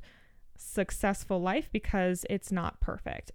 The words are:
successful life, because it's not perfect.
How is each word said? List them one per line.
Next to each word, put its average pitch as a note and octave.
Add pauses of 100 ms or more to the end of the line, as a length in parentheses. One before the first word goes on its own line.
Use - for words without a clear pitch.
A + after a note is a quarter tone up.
(560)
successful -
life, F#3
because F#3
it's G3
not -
perfect. -